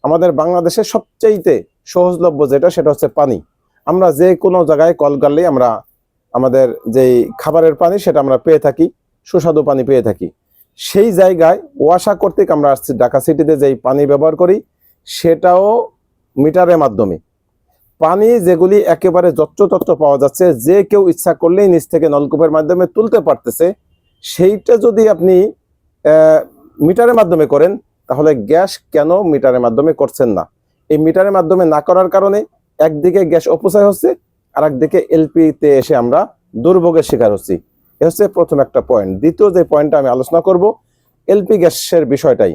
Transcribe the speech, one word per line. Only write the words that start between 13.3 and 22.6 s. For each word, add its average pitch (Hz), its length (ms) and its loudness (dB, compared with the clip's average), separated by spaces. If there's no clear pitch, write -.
যেই 135 180 0
পানি 135 300 -2
ব্যবহার 143 300 0
করি, 180 200 2
সেটাও 180 580 0
মিটারের 170 400 2
মাধ্যমে। 107 380 -2
পানি 190 280 2
যেগুলি 185 420 2
একেবারে 175 500 0
যত্রতত্র 170 640 -2
পাওয়া 143 220 0
যাচ্ছে, 143 360 0
যে 135 300 0
কেউ 202 260 0
ইচ্ছা 165 240 -2
করলেই 180 340 0
নিচ 170 200 0
থেকে 160 220 -2
নলকূপের 147 420 -2
মাধ্যমে 160 360 0